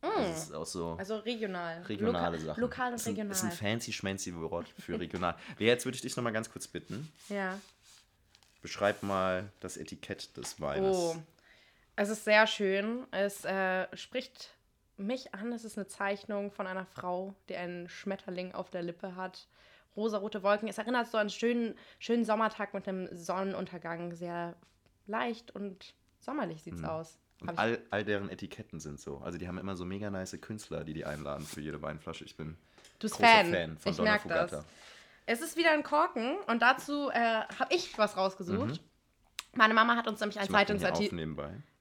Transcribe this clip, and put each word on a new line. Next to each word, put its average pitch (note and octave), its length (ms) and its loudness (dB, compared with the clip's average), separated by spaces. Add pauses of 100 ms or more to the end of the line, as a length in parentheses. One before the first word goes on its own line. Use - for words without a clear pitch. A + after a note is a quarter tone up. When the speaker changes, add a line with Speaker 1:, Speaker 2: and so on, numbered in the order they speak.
Speaker 1:
Mm. C#4+ 40 -2 (120)
Speaker 2:
Das E3 260 0
ist D3 100 -14
auch D#3 120 -4
so B2 320 -2
Speaker 1:
Also G3 200 -4
regional. F#3+ 640 -4
Speaker 2:
regionale F3 540 0
Speaker 1:
Loka-, D#2+ 100 -4
Speaker 2:
Sachen. D2+ 140 -4
Speaker 1:
lokal B3 300 -2
und A#3+ 40 -6
Speaker 2:
Ist A3+ 120 -4
ein, A3 80 -2
Speaker 1:
regional. G#3 180 -4
Speaker 2:
ist F#3 120 0
ein F3 80 -2
fancy A2+ 400 -2
schmancy F#2+ 440 -4
Wort E2 320 -4 (100)
für E2+ 200 -4
Speaker 1:
<laughs> - 20 -2
Speaker 2:
regional. F2 360 0 (220)
Lea, G#2 80 4
jetzt A#2+ 180 4
würde B2+ 120 -4
ich - 60 -8
dich B2+ 140 -6
noch B2 80 -2
mal A#2 80 0
ganz A2+ 180 -2
kurz - 180 -12
bitten. C3+ 420 -10 (180)
Speaker 1:
Ja. G3 300 -6 (1040)
Speaker 2:
Beschreib G2+ 400 2
mal F#2+ 480 0 (100)
das F2+ 160 -10
Etikett - 600 -10
des - 240 -10
Weines. F#3 360 2
Speaker 1:
Oh, E3+ 200 0 (800)
es G3+ 120 0
ist G#3+ 160 -4
sehr G#3+ 220 8
schön. G#3 640 0
Es, G3+ 340 -2
äh, F#3 520 0
spricht - 580 -10 (420)
mich A#3 380 -6
an. G#3+ 180 -6
Es A3+ 120 -8
ist G#3+ 120 -10
eine G3 100 -4
Zeichnung G3+ 640 -2
von G3+ 160 -6
einer F#3 200 -6
Frau, F#3 480 -4 (140)
die F#3+ 80 -8
einen F3 320 -8
Schmetterling F#3 680 -6
auf - 160 -6
der F3+ 120 -6
Lippe F3 340 -6
hat. F#3 320 -8 (480)
Rosarote G#3 460 -2
Wolken. G#3 260 4
Es G3 100 -6
erinnert A#3 300 0
so A#3+ 100 0
an G#3+ 40 6
einen G#3 80 2
schönen, A#3 440 0 (240)
schönen A#3 260 2
Sommertag G#3+ 500 2
mit F#3+ 120 -4
einem F#3+ 260 -4
Sonnenuntergang. F3 1000 -4
Sehr E3+ 400 -4 (520)
leicht A3+ 440 -2
und G3 440 -8 (260)
sommerlich F#3+ 420 -4
sieht's - 180 -8
Speaker 2:
Mhm. D#3+ 60 -4
Speaker 1:
aus. E3 320 -6 (220)
Speaker 2:
Und - 80 -6
Speaker 1:
Hab - 60 -4
ich E3+ 60 2
Speaker 2:
all, A2+ 300 4
all G#2 140 2
deren G2 240 0
Etiketten F#2 520 -10
sind D2 200 -10
so. C#2 240 -8
Also E2+ 140 -4
die F2 100 -6
haben F2+ 80 -4
immer F#2+ 180 -4
so F2 120 -6
mega G2+ 240 -4
nice F#2+ 320 -6
Künstler, E2+ 420 -6
die D#2 80 -6
die D2+ 140 -4
einladen D2 400 -6
für D2+ 160 -10
jede D2 180 -6
Weinflasche. D#2 460 -8
Ich - 100 -20
bin D#2 220 -8 (400)
Speaker 1:
Du - 80 -6
bist G#3+ 80 -4
Speaker 2:
großer A#3 120 6
Speaker 1:
Fan. G#3+ 240 10
Speaker 2:
Fan E2 280 0
von - 140 0
Speaker 1:
Ich D#2 40 -2
Speaker 2:
Donna - 140 4
Speaker 1:
merk - 180 2
das. E2 220 2
Speaker 2:
Fugata. D#2 140 -6 (600)
Speaker 1:
Es A#3 160 0
ist D#4 160 -6
wieder E4 160 6
ein D4+ 100 4
Korken D4 540 2 (120)
und A#3 120 4
dazu, C#4 500 4
äh, A3+ 320 4 (160)
hab C4 140 2
ich - 240 0
was G#3 220 4
rausgesucht. F#3+ 500 2
Speaker 2:
Mhm. D3+ 100 -2 (760)
Speaker 1:
Meine A3 200 10
Mama A#3 220 8
hat A#3 100 0
uns A3 140 -2
nämlich G#3 180 -2
ein G3+ 60 0
Speaker 2:
Ich F#3+ 60 0
mach G3+ 140 10
den G#3 140 2
hier - 100 2
Speaker 1:
Zeitungsarti- F2+ 180 4
Speaker 2:
auf - 60 0
nebenbei. D#2 380 -2 (300)